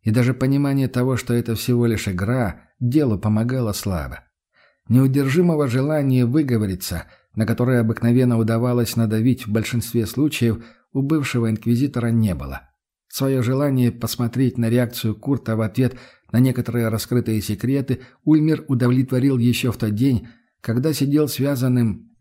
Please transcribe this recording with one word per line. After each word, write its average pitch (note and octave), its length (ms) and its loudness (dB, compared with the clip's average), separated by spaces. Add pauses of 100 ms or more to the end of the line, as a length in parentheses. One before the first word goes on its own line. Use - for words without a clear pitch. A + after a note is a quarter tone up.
И A2 100 0
даже B2 220 2
понимание C#3 540 0
того, B2+ 300 -2
что - 160 -4
это A#2 220 -2
всего A#2+ 320 0
лишь A2+ 200 -2
игра, G2+ 540 -2 (180)
делу B2 380 2
помогало A2 560 0
слабо. D#2 500 -6 (640)
Неудержимого C#3 800 2
желания C3+ 580 0
выговориться, A2+ 800 -2 (300)
на G#2+ 100 0
которое A#2+ 360 0
обыкновенно A#2 560 2
удавалось A#2 580 0
надавить A2+ 520 0
в G#2 40 -6
большинстве A2+ 540 -2
случаев, A#2 580 -2 (300)
у C3+ 80 -2
бывшего C#3 480 0
инквизитора A#2+ 640 0
не A2 220 2
было. C#2 360 -10 (380)
Своё C3+ 340 -2
желание B2+ 500 2
посмотреть A#2+ 640 -2
на A2+ 120 0
реакцию A#2+ 460 -2
Курта B2 400 -4
в A2 60 0
ответ A#2+ 360 -2 (340)
на A2+ 80 2
некоторые A#2+ 500 0
раскрытые A2 520 -2
секреты C3 600 -2 (220)
Ульмер D#3 440 2
удовлетворил C3 680 2
ещё A#2+ 340 2
в A2+ 60 -6
тот G#2+ 180 -2
день, B2 320 2 (340)
когда B2+ 320 -2
сидел C#3+ 340 2
связанным B2 920 0